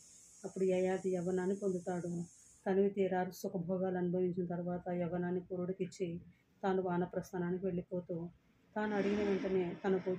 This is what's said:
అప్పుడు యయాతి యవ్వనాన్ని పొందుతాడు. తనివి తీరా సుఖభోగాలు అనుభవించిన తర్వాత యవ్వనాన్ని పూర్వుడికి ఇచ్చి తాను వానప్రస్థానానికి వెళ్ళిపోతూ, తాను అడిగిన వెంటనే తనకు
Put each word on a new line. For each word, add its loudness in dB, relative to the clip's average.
అప్పుడు -2
యయాతి 2
యవ్వనాన్ని 2
పొందుతాడు. -2
తనివి 4
తీరా 2
సుఖభోగాలు -2
అనుభవించిన 0
తర్వాత -4
యవ్వనాన్ని 0
పూర్వుడికి -4
ఇచ్చి -6
తాను 4
వానప్రస్థానానికి 0
వెళ్ళిపోతూ, -4
తాను 0
అడిగిన 2
వెంటనే 2
తనకు 2